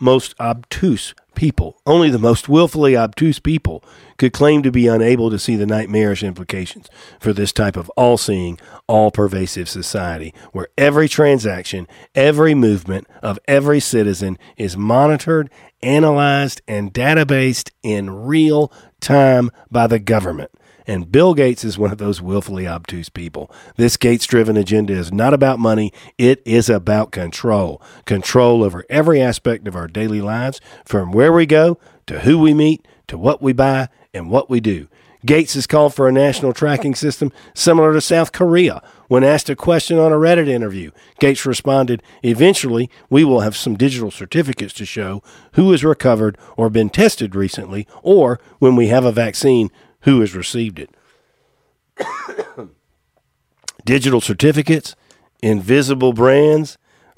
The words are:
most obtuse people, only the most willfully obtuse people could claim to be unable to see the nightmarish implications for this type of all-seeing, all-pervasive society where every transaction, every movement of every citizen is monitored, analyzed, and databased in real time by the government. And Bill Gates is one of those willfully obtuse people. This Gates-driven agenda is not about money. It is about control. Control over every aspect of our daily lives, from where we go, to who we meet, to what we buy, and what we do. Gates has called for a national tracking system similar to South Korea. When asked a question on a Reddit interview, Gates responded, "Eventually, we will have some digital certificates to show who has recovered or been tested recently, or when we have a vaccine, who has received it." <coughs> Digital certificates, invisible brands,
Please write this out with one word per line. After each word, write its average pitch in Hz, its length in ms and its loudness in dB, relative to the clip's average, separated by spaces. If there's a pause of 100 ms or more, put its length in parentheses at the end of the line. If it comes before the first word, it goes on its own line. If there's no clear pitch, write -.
most 127 380 0
obtuse 117 760 -6 (200)
people, - 520 -4
only 160 240 4
the 123 80 0
most 117 300 0
willfully 147 480 2
obtuse 120 420 -2
people - 460 -4 (320)
could 127 160 0
claim 147 300 4
to 131 100 0
be 123 140 2
unable 113 440 2
to 107 80 -4
see 113 180 -4
the 101 100 -2
nightmarish 107 560 -2
implications 92 640 -10 (320)
for 110 120 -2
this 101 200 -4
type 101 240 -2
of 85 140 -12
all-seeing, 101 680 0 (280)
all-pervasive 101 800 0
society 85 680 -10 (180)
where 92 160 -12 (100)
every 143 300 2
transaction, 107 800 0 (280)
every 151 400 4
movement 98 520 0 (160)
of 101 240 -6
every 143 320 2
citizen 101 600 -2 (180)
is 92 200 -8
monitored, 143 760 0 (320)
analyzed, 143 840 0
and 101 280 -8
databased 135 760 0 (120)
in 104 280 -6 (140)
real 151 480 0 (280)
time 131 500 2 (200)
by 117 160 0
the 113 140 0
government. 92 500 -4 (380)
And 90 240 -8
Bill 170 220 4
Gates 127 300 0
is 104 120 -8
one 101 160 -2
of 104 60 -10
those 101 240 -6
willfully 95 440 -6
obtuse 85 440 -12
people. 85 420 -14 (240)
This 117 220 0
Gates-driven 117 580 0
agenda 101 380 0
is 87 180 -8
not 117 220 0
about 135 240 0
money. 110 340 0 (240)
It 127 300 2
is 113 240 2
about 107 420 -2
control. 90 680 -4 (240)
Control 117 580 2
over 87 240 -4
every 151 320 2
aspect 117 480 -2
of 90 80 -10
our 85 100 -10
daily 107 360 -4
lives, 117 400 -6 (240)
from 92 260 -4
where 127 180 4
we 165 140 4
go, 156 340 2 (280)
to 76 140 -12
who 139 180 4
we 156 160 4
meet, 151 340 0 (180)
to - 120 -14
what 139 240 -2
we 135 100 0
buy, 131 360 0 (260)
and 87 160 -10
what 135 180 0
we 123 120 0
do. 92 280 -4 (380)
Gates 151 260 2
has 135 140 -6
called 147 260 2
for 135 160 2
a 131 40 2
national 135 420 0
tracking 143 400 -2
system 143 380 -4 (200)
similar 160 400 4
to 156 80 2
South 165 320 0
Korea. 170 500 0 (260)
When 127 140 4
asked 143 280 2
a 135 60 -6
question 165 420 0
on 160 120 4
a 151 60 2
Reddit 165 320 2
interview, 98 440 -6 (280)
Gates 139 240 2
responded, 131 580 -2 (200)
"Eventually, 123 640 2 (220)
we 147 140 4
will 123 160 2
have 104 160 -4
some 110 200 -4
digital 123 340 -2
certificates 123 640 -6
to 104 140 -14
show 101 360 -10 (300)
who 190 200 4
has 143 120 0
recovered 113 540 0 (180)
or 113 140 0
been 110 180 0
tested 107 460 0
recently, 98 520 -6 (160)
or 156 380 4 (180)
when 127 160 6
we 120 120 4
have 127 180 2
a 123 80 2
vaccine, 113 580 0 (320)
who 135 180 4
has 98 160 -2
received 98 420 -8
it." 71 120 -20 (1080)
<coughs> - 680 -12 (1160)
Digital 127 360 0
certificates, 147 760 0 (480)
invisible 127 720 0
brands, 143 640 2 (400)